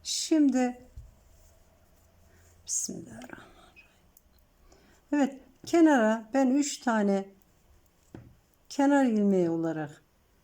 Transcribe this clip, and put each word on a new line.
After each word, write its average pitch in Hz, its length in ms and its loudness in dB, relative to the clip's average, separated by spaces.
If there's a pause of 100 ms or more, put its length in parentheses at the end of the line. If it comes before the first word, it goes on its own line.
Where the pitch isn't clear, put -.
Şimdi 254 880 -2 (1800)
Bismillahirrahmanirrahim. - 1200 -14 (1200)
Evet, 277 280 -2 (260)
kenara 233 680 2
ben 269 120 2
üç 277 320 -2
tane 202 500 0 (1400)
kenar 277 360 2
ilmeği 202 460 2
olarak 160 520 -6 (420)